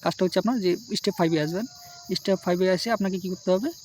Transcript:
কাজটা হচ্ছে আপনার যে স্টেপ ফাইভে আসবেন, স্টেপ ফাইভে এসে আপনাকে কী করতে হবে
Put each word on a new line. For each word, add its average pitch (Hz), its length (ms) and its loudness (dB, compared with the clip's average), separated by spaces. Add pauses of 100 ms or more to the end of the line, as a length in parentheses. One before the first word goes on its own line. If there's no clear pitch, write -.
কাজটা 175 200 0
হচ্ছে 185 180 2
আপনার 233 140 0 (100)
যে 175 60 4 (280)
স্টেপ - 200 -2
ফাইভে 165 260 4
আসবেন, 180 200 -4 (520)
স্টেপ 190 280 0
ফাইভে 180 200 2 (120)
এসে 226 140 -4
আপনাকে 196 320 0
কী 190 100 -6
করতে - 180 -6
হবে 208 180 2 (160)